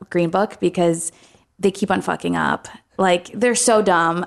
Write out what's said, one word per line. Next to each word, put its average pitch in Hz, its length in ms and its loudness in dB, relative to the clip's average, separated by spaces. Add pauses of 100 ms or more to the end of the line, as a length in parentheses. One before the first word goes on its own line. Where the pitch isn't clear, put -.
Green 170 220 0
Book 196 300 -2
because 170 520 0 (460)
they 190 120 2
keep 196 200 -6
on 185 100 0
fucking 175 360 -4
up. 151 320 -2 (280)
Like, 180 380 0
they're 233 200 0
so 214 280 4
dumb. 175 440 2